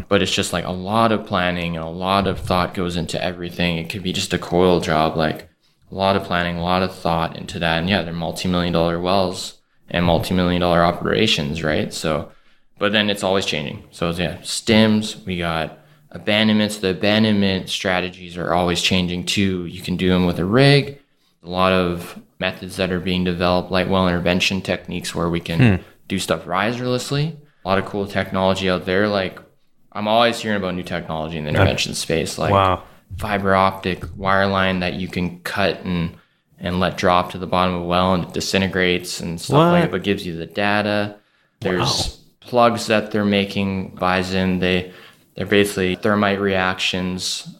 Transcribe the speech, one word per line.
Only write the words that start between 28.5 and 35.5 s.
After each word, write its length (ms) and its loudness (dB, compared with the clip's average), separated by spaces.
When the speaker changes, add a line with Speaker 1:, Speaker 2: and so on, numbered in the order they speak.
Speaker 1:
out 160 -2
there. 240 2
Like, 300 -4
I'm 160 -6
always 320 4
hearing 180 -2
about 180 -4
new 80 -6
technology 540 -6
in 60 -6
the 80 -4
Speaker 2:
Yeah. 80 0
Speaker 1:
intervention 360 2
space. 420 -2
Like 160 0
Speaker 2:
Wow. 300 2
Speaker 1:
fiber 360 0
optic 500 0
wire 320 2
line 320 2
that 140 -2
you 140 -6
can 320 -4
cut 440 -2